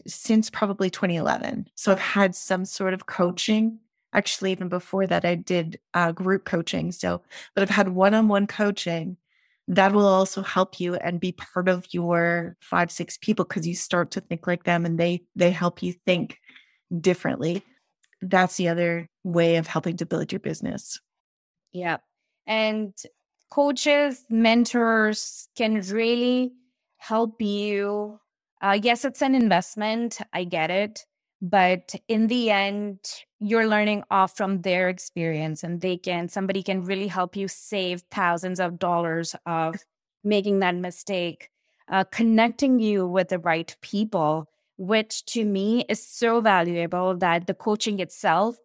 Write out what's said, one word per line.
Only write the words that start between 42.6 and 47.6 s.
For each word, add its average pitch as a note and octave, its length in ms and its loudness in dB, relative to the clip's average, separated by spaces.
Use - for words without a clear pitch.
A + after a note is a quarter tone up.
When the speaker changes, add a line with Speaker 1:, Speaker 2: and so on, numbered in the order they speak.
Speaker 2:
you G#3 280 2
with F3+ 220 0
the F#3 100 -2
right E3 440 -2
people, D#3+ 640 0
which A3 480 -2
to A3+ 180 -4
me G#3 460 0
is A3 120 -4
so A#3 380 0
valuable F3+ 800 2
that F3 280 0
the F#3+ 80 -4
coaching G#3+ 460 -2